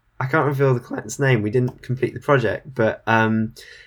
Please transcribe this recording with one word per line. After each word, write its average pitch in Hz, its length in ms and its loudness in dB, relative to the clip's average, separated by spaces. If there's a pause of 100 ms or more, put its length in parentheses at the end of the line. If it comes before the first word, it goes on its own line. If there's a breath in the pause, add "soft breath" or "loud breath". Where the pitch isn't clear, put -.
(200)
I 127 60 -4
can't 143 200 0
reveal 139 280 2
the 120 60 -2
client's - 400 -10
name. 131 220 2
We 104 80 -2
didn't 123 320 -2
complete 123 320 -4
the - 60 -12
project, 131 560 0
but, 110 320 0
um, 110 480 2 (320 loud breath)